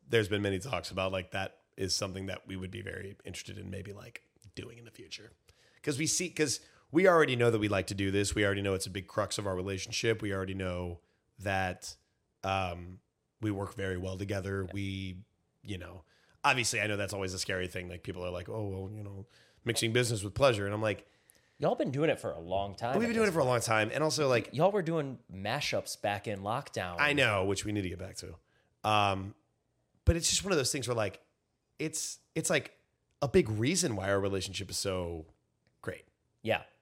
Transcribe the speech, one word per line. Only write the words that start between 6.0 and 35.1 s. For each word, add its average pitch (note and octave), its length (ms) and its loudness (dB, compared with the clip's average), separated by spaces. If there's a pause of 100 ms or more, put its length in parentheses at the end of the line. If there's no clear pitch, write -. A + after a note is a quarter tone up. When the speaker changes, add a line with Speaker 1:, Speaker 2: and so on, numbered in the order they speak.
Speaker 1:
see, F3 240 0
'cause C#3+ 300 0 (300)
we F3+ 160 6
already D#3 300 8
know A#2+ 140 6
that A2+ 80 4
we G#2 100 2
like G2 200 2
to G#2 60 -4
do G2 160 2
this. G2+ 240 2
We G#2+ 100 4
already G2 180 2
know G2 120 2
it's F#2 120 -2
a F#2+ 40 -8
big F#2 160 -8
crux - 320 -2
of G#2 80 -4
our F#2+ 80 0
relationship. G2 680 0
We G2+ 100 -2
already F#2+ 220 -2
know F2+ 460 -4 (400)
that, F#2+ 540 -2 (480)
um, F#2 580 -2 (400)
we G#2+ 100 -2
work G2 240 -4
very F#2+ 220 -4
well F#2 220 -6
together. G2 460 -2
Speaker 2:
Yeah. F2 80 -8
Speaker 1:
We, F#2+ 440 -6 (460)
you F#2+ 160 -8
know, F2 260 -14 (380)
obviously, B2 380 2
I G#2 60 2
know G#2+ 100 0
that's G2+ 160 -2
always F#2+ 220 -4
a F#2 40 -6
scary F#2 300 -4
thing. F2+ 200 -8
Like, F2+ 140 -12
people F2+ 220 -8
are F2+ 60 -4
like, F2+ 180 -8
"Oh, A2 180 -6
well, F#2+ 260 -6
you G#2+ 120 -12
know, G2 220 -12 (380)
mixing A#2 280 0
business A#2 320 2
with G2+ 100 -6
pleasure." A#2+ 300 4
And G2+ 100 -2
I'm G#2+ 80 -2
like, G#2 240 0 (540)
Speaker 2:
Y'all E3+ 140 2
been C4 160 -2
doing D3 180 2
it A#2+ 120 2
for G#2 100 -4
a D2+ 80 -8
long F#2+ 380 -2
time A#2 180 -2
Speaker 1:
We've G#3+ 80 2
Speaker 2:
at A#3 60 2
Speaker 1:
been A#3 60 -2
doing A3 120 4
Speaker 2:
this G3 40 4
Speaker 1:
it E3 40 -4
for E3 60 2
a - 20 4
Speaker 2:
point. B2+ 80 4
Speaker 1:
long A#2+ 100 4
time. A2 320 2
And C#3 120 0
also, D3 240 2
like, A#2+ 260 2
Speaker 2:
Y'all D#3+ 160 4
were G#3 100 0
doing D#3 380 -2 (140)
mashups G#2 680 -4
back G2+ 280 -2
in G2 140 -4
lockdown. G2+ 580 -4
Speaker 1:
I D3 140 4
know, G#2+ 320 4
which G2 180 0
we G#2+ 80 -2
need G#2 100 0
to F2+ 60 -2
get F2+ 100 -6
back F#2 200 -10
to. F2+ 180 -12 (480)
Um, G2+ 500 4 (720)
but E3+ 100 6
it's E3 160 0
just - 140 2
one G3 80 0
of F3 60 4
those B2 120 2
things C3 160 -2
where, B2 80 0
like, G#2 260 -2 (600)
it's, - 400 -6 (160)
it's, D#3+ 120 -2
like, D3 300 0 (440)
a C#3+ 40 2
big C3 240 6
reason C3 460 2
why F#2+ 120 0
our G2 120 6
relationship F#2+ 500 -2
is F#2 60 -6
so E2+ 500 -2 (560)